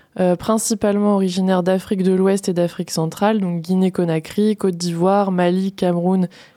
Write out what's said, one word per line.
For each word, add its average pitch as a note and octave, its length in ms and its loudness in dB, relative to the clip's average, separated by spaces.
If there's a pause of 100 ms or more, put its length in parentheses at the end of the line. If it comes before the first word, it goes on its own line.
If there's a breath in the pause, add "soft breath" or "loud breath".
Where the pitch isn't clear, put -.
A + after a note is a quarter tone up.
(200 loud breath)
euh, F3+ 160 2
principalement G#3 800 0
originaires F#3 480 0
d'Afrique F#3+ 400 0
de F#3 100 2
l'Ouest F#3+ 360 2
et F#3 40 0
d'Afrique E3+ 380 -4
centrale, G3+ 500 -2
donc F3 220 -2
Guinée-Conakry, F#3 920 0
Côte F#3 200 -2
d'Ivoire, F3+ 560 0
Mali, F3+ 400 0
Cameroun F3+ 560 0 (280 loud breath)